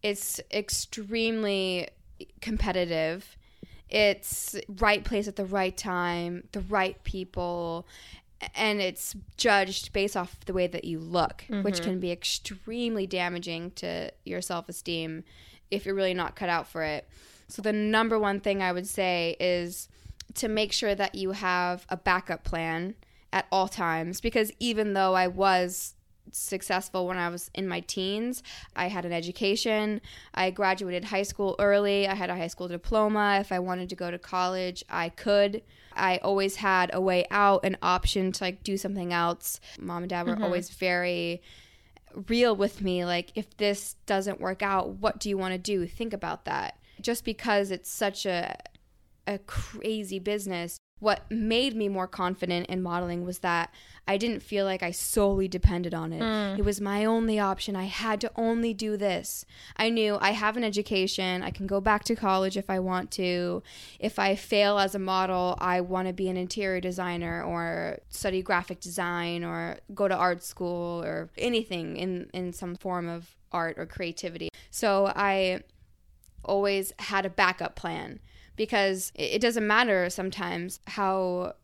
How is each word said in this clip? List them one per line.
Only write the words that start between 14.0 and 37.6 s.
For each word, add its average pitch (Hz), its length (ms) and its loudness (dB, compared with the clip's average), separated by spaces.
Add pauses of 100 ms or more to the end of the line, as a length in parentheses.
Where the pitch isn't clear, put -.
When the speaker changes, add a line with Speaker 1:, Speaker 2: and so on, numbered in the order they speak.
Speaker 1:
your 180 160 -6
self-esteem 170 840 -6 (480)
if 196 140 -4
you're 196 100 -2
really 190 180 2
not 180 220 -2
cut 180 140 -4
out 170 180 0
for 165 160 -4
it. 151 240 -4 (400)
So - 140 -12
the 208 120 2
number 220 460 2
one 202 200 2
thing 196 220 0
I 185 100 0
would 180 160 -4
say 180 520 0
is 175 480 0 (480)
to - 120 -2
make 214 260 2
sure 208 220 2
that 196 200 -2
you 190 160 -2
have 180 580 0
a 185 80 -2
backup 180 460 2
plan 165 520 -2 (360)
at - 200 0
all 190 160 4
times, 170 540 -2
because 226 380 2
even 214 340 0
though 190 200 4
I 185 140 4
was 180 680 2 (360)
successful 185 720 -2
when 185 120 -2
I 175 120 0
was 175 240 -8
in 190 140 -4
my 175 140 -4
teens, 214 600 -4 (340)
I 180 120 -2
had 185 180 -4
an 170 80 -4
education, 208 840 0 (340)
I 185 180 2
graduated 190 540 0
high 202 180 0
school 196 360 -2
early, 202 480 6
I 190 80 0
had 180 140 -2
a 180 60 -2
high 170 120 -4
school 180 220 -8
diploma. 208 720 4
If 202 100 -4
I 185 80 0
wanted 180 300 -4
to 180 60 -6
go 175 140 -6
to 175 80 -6
college, 180 720 -2
I 170 200 -2
could. 202 540 4 (300)
I 185 260 2
always 196 380 2
had 185 360 4
a 185 80 0
way 180 280 4
out, 202 360 6